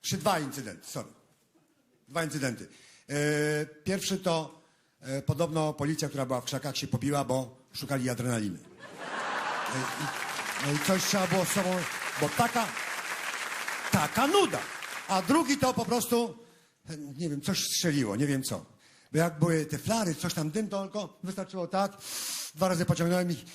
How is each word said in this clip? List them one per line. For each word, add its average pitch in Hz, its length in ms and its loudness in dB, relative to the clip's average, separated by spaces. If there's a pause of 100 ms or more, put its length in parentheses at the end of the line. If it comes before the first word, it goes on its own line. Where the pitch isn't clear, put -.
czy - 160 -2
dwa 170 220 2
incydenty, 127 480 -8
sorry. - 220 -10 (960)
Dwa 160 160 -4
incydenty. 127 440 -2 (420)
E, 151 560 2
pierwszy 190 520 -4
to, 165 440 -2 (400)
e, 135 200 -4
podobno 156 520 2
policja, 151 340 0
która 139 180 -2
była 123 160 -2
w - 40 -12
krzakach, 135 320 -4
się 135 100 -4
pobiła, 135 360 0
bo 127 340 -2 (160)
szukali 131 360 -2
adrenaliny. 113 500 -2
E, - 1200 -6
i, 131 260 -4 (600)
no 143 80 2
i 147 140 0
coś 190 160 4
trzeba 190 240 2
było 185 180 4
z - 40 0
sobą, 185 260 2 (460)
bo 147 80 4
taka, 233 380 2 (1200)
taka 202 360 4
nuda. 311 320 6 (480)
A 190 140 4
drugi 269 360 4
to 262 160 4
po 240 120 0
prostu, 233 520 2 (520)
e, 156 80 -8
nie 147 320 -6
wiem, 147 120 -2
coś 190 220 0
strzeliło, 139 520 2
nie 139 120 4
wiem 135 160 0
co. 95 220 -4 (460)
Bo 151 60 0
jak 160 220 2
były 160 260 4
te 147 120 -4
flary, 190 380 0
coś - 180 -2
tam, 156 180 -2
dym, 208 180 -2
to 196 140 -2
tylko 196 400 -8
wystarczyło 185 440 -6
tak, 196 240 2 (640)
dwa 170 120 4
razy 175 180 2
pociągnąłem 175 460 4
i, 139 240 -4